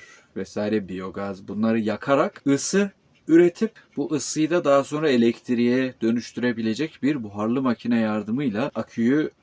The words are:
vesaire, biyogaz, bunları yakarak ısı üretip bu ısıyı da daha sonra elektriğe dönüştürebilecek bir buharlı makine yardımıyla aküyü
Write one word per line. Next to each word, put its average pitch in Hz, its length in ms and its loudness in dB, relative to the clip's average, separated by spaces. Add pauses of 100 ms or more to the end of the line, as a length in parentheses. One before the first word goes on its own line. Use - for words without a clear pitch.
(360)
vesaire, 104 520 -4
biyogaz, 95 600 -10
bunları 110 320 0
yakarak 139 680 0
ısı 185 440 0 (380)
üretip 175 440 4 (240)
bu 143 180 -4
ısıyı 151 360 -2
da 175 140 0
daha 139 200 4
sonra 151 240 -2
elektriğe 123 960 2
dönüştürebilecek 117 1000 -2
bir 135 200 -2
buharlı 107 400 -2
makine 120 380 0
yardımıyla 107 760 -2
aküyü 123 560 0 (120)